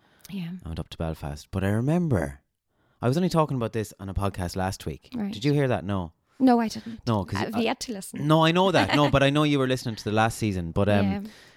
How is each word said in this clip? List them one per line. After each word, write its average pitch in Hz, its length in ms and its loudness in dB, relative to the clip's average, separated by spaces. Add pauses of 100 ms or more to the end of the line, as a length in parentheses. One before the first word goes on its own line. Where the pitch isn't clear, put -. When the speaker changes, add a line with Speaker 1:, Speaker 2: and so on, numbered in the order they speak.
(300)
Speaker 1:
Yeah. 175 180 -8
Speaker 2:
And 180 160 -12
went 80 160 -8
up - 80 -10
to - 100 -14
Belfast. 78 540 -8
But 98 100 -2
I 98 60 2
remember, 117 720 0 (600)
I - 80 -4
was 131 80 0
only 180 120 2
talking 156 280 0
about 113 160 -2
this 110 280 -4
on 95 80 -8
a 95 60 -8
podcast 95 420 -2
last 92 280 -2
week. - 300 -10
Speaker 1:
Right. 208 180 -4
Speaker 2:
Did 110 120 -8
you 147 80 2
hear 143 160 2
that? 101 160 -2
No. 92 280 -4 (280)
Speaker 1:
No, 254 200 6
I 226 80 -2
didn't. 220 380 -12
Speaker 2:
No, 214 180 2
'cause - 160 -4
Speaker 1:
I've - 140 -4
Speaker 2:
I - 60 -2
Speaker 1:
yet 226 200 -2
to - 120 -8
listen. 190 340 -8
Speaker 2:
No, 160 180 4
I 160 60 6
know 185 220 4
that. 139 240 4
No, 147 120 4
Speaker 1:
<laughs> 135 60 2
Speaker 2:
but 135 80 4
I 139 80 6
know 151 140 2
you 143 160 2
were 131 80 2
listening 127 260 -2
to - 100 -12
the 107 80 -2
last 110 260 2
season. 92 340 -2
But, 101 160 2
um, 101 180 4
Speaker 1:
Yeah. - 140 0 (360)